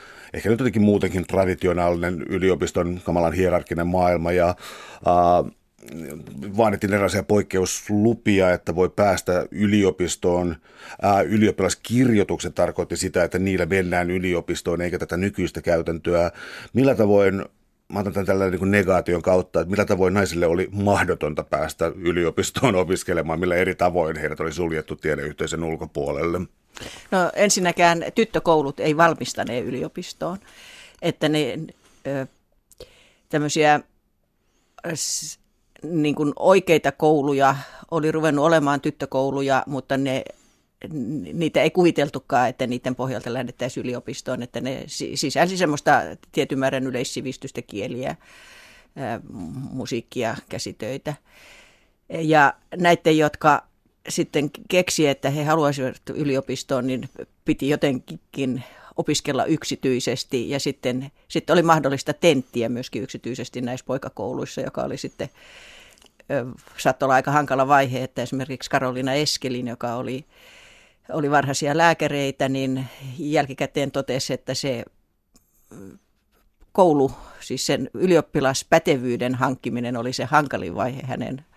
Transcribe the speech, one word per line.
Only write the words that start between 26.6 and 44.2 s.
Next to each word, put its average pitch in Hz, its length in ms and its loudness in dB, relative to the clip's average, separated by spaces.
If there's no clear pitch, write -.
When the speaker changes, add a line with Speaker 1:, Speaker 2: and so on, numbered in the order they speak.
Speaker 2:
No, 185 240 0
ensinnäkään 175 680 2
tyttökoulut 156 640 0
ei 147 180 0
valmistaneet 156 680 0
yliopistoon, 165 720 -8
että 160 280 -2
ne, 151 300 0
ö, 135 200 -4
tämmöisiä, 151 500 4
s-, - 460 -8
niin 151 320 0
kuin 147 200 0
oikeita 180 560 4
kouluja 139 640 4
oli 156 200 0
ruvennut 156 340 2
olemaan 143 360 4
tyttökouluja, 135 840 0
mutta 139 300 -4
ne, 135 260 -2
niitä 156 280 2
ei 160 100 4
kuviteltukaan, 143 800 2
että 127 180 -4
niiden 123 280 -4
pohjalta 123 380 -6
lähdettäisiin 123 520 -6
yliopistoon, 123 580 -8